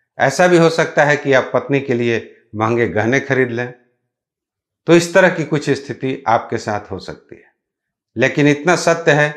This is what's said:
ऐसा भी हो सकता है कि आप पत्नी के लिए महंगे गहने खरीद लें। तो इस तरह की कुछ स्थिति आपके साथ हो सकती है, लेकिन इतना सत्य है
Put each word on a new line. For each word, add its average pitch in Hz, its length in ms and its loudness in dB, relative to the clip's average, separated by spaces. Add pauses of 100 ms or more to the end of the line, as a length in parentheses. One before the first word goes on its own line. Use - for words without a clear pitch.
(180)
ऐसा 139 300 2
भी 175 100 4
हो 165 140 4
सकता 160 320 0
है 143 140 2
कि 139 160 0
आप 127 200 2
पत्नी 135 260 -2
के 139 140 -4
लिए 120 400 -4 (220)
महंगे 113 340 0
गहने 110 300 0
खरीद 127 320 -2
लें। 123 220 -8 (1120)
तो 165 80 6
इस 170 180 2
तरह 185 160 6
की 160 160 -4
कुछ 147 260 -4
स्थिति 131 560 -6
आपके 117 320 0
साथ 107 320 -6
हो 92 80 -10
सकती - 360 -18
है, - 160 -20 (640)
लेकिन 131 320 2
इतना 147 300 0
सत्य 165 360 0
है 147 240 2